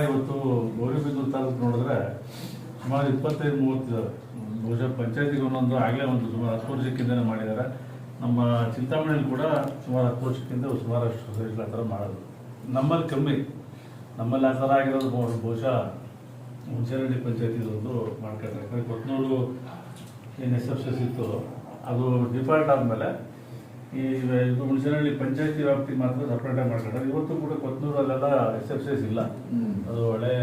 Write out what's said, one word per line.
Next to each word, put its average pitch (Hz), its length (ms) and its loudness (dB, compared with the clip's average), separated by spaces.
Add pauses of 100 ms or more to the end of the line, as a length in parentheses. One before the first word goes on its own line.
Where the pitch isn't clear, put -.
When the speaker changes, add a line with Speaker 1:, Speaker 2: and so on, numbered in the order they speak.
Speaker 1:
ಇವತ್ತು 139 320 2 (440)
ಗೌರಿಬಿದನೂರು 135 520 0
ತಾಲೂಕು 131 340 0
ನೋಡಿದ್ರೆ 120 320 2 (840)
ಸುಮಾರು 139 260 2
ಇಪ್ಪತ್ತೈದು 147 520 2
ಮೂವತ್ತು 131 280 2
ಇದಾವೆ. 110 220 -2 (520)
ಬಹುಶಃ 123 360 0
ಪಂಚಾಯತಿಗೆ 139 420 2
ಒಂದೊಂದು 127 360 2
ಆಗಲೇ 123 280 2
ಒಂದು 113 260 2
ಸುಮಾರು 113 240 0
ಹತ್ತು 135 180 -4
ವರ್ಷಕ್ಕಿಂತನೇ 123 500 2
ಮಾಡಿದ್ದಾರೆ. 110 420 0 (560)
ನಮ್ಮ 120 180 4 (360)
ಚಿಂತಾಮಣಿಯಲ್ಲಿ 143 540 2
ಕೂಡ 127 140 0 (420)
ಸುಮಾರು 127 220 2
ಹತ್ತು - 180 0
ವರ್ಷಕ್ಕಿಂತ 123 400 -2 (180)
ಸುಮಾರಷ್ಟು 117 420 0
ಸೊಸೈಟಿಗಳು 110 400 -4
ಆ - 80 -6
ಥರ 113 80 -2 (120)
ಮಾಡೋದು. 98 260 -4 (560)
ನಮ್ಮಲ್ಲಿ 160 320 4
ಕಮ್ಮಿ, 143 280 2 (840)
ನಮ್ಮಲ್ಲಿ 131 300 4
ಆ 127 40 4
ಥರ 135 200 2
ಆಗಿರೋದು 135 380 4
ಬಹು-, 117 340 0
ಬಹುಶಃ 120 340 2 (920)
ಹುಣಸೇನಹಳ್ಳಿ 123 560 0
ಪಂಚಾಯತಿ 117 420 0
ಒಂದು 107 260 -4 (280)
ಮಾಡ್ಕೊಂಡ್ರೆ. 107 400 -8
ಯಾಕಂದ್ರೆ 117 300 -4
ಕೊತ್ನೂರು 131 460 0 (1040)
ಏನು 123 120 4
ಎಸ್ - 140 0
ಎಫ್ 123 140 -2
ಸಿ 131 60 -4
ಎಸ್ 123 120 0
ಇತ್ತು, 120 260 -2 (580)
ಅದು 123 200 0 (280)
ಡಿಫಾಲ್ಟ್ 147 360 4
ಆದ್ಮೇಲೆ 113 400 2 (920)
ಈ 131 40 -2 (480)
ಇದು 127 160 2
ಹುಣಸೇನಹಳ್ಳಿ 147 480 4
ಪಂಚಾಯತಿ 147 480 0
ವ್ಯಾಪ್ತಿಗೆ 135 360 2
ಮಾತ್ರ 127 200 2 (100)
ಸಪರೇಟ್ 127 300 0
ಆಗಿ 120 100 2
ಮಾಡ್ಕೊಂಡ್ರೆ. 117 400 -2
ಇವತ್ತು 156 260 0
ಕೂಡ 151 180 -2 (120)
ಕೊತ್ನೂರಲ್ಲೆಲ್ಲ 135 600 0 (280)
ಎಸ್ 110 160 -4
ಎಫ್ 104 140 -2
ಸಿ 107 60 -2
ಎಸ್ 104 120 2
ಇಲ್ಲ. 110 180 0 (280)
Speaker 2:
ಹ್ಮ್. 113 260 0 (120)
Speaker 1:
ಅದು 117 240 2
ಹಳೆ 117 200 2 (120)